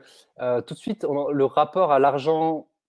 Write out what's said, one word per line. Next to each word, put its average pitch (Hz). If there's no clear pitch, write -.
euh, 123
tout 160
de -
suite, 208
on, 143
le 139
rapport 151
à 139
l'argent, 151